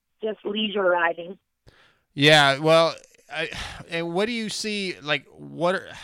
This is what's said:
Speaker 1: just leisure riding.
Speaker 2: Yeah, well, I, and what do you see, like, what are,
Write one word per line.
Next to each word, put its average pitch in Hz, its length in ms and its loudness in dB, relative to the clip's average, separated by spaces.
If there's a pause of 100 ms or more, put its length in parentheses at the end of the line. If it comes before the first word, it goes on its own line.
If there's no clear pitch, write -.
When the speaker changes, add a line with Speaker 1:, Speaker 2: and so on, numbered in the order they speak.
(240)
Speaker 1:
just 214 240 -6
leisure 208 360 -2
riding. 175 560 0 (720)
Speaker 2:
Yeah, 143 460 6
well, 160 380 4 (360)
I, 156 160 -6 (400)
and 170 240 -6
what 196 140 0
do 240 60 -2
you 220 160 -4
see, 196 520 -4
like, 143 280 -4
what 151 480 -4
are, 104 100 -8 (180)